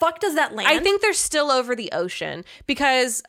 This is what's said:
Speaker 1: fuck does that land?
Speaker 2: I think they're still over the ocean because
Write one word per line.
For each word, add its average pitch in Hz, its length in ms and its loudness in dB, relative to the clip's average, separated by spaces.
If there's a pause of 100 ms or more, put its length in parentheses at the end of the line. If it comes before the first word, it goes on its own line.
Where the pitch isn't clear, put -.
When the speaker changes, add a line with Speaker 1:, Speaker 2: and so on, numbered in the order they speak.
Speaker 1:
fuck 330 180 0
does 392 160 -2
that 262 180 0
land? 220 140 0
Speaker 2:
I 311 120 4
think 392 220 2
they're 403 120 2
still 294 360 0
over 247 280 0
the 214 160 -8
ocean 170 500 -6 (240)
because 262 600 0